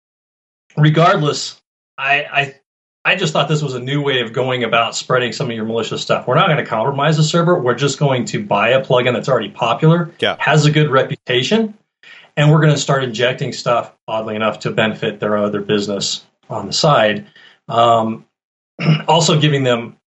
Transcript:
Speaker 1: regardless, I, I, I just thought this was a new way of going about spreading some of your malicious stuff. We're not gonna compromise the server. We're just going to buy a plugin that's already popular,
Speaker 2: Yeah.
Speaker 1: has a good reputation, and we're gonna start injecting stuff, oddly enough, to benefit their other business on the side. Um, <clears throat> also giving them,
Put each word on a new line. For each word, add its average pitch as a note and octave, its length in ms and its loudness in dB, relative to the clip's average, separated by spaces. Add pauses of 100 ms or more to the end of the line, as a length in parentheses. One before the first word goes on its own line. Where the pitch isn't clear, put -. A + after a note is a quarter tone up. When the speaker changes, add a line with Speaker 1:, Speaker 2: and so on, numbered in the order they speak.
(760)
Speaker 1:
regardless, D3+ 840 2 (360)
I, C#3+ 280 -2
I, C#3+ 300 -4 (500)
I F3+ 120 0
just F#3 160 -2
thought D3+ 160 0
this D3+ 140 0
was B2+ 120 -4
a B2 60 -8
new C#3+ 220 -4
way C3+ 180 -2
of A2 120 -6
going B2+ 320 -2
about A2+ 300 0
spreading B2 380 -2
some A#2+ 180 -6
of A#2 60 -6
your A2 80 -6
malicious A2+ 380 -4
stuff. - 240 -4
We're B2 80 0
not F#3 140 4
gonna - 180 0
compromise C#3 500 0
the D#3 60 2
server. E3+ 360 2
We're A#2+ 160 0
just C#3 240 -2
going C3 280 0
to - 180 -6
buy G#2 260 0
a C3 140 2
plugin B2 280 2
that's - 160 -4
already A2+ 220 0
popular, D#3 600 2 (100)
Speaker 2:
Yeah. G2+ 180 0
Speaker 1:
has D3 280 2
a D3+ 40 4
good D3+ 200 2
reputation, C3 840 0 (640)
and D3+ 140 4
we're D#3 100 6
gonna D3+ 160 4
start C3+ 280 -2
injecting A#2+ 480 -2
stuff, A#2 400 -2 (140)
oddly A2 300 -6
enough, G#2+ 240 -2
to A#2+ 100 -6
benefit G#2+ 500 -2
their G#2+ 160 0
other G#2 240 -2
business G2+ 640 -4 (260)
on G#2 160 -8
the F#2 60 -10
side. A2 540 2 (420)
Um, A2+ 560 2 (540)
<clears throat> D#3 300 0
also D#3+ 320 2
giving C#3 240 0
them, A#2+ 320 -2 (100)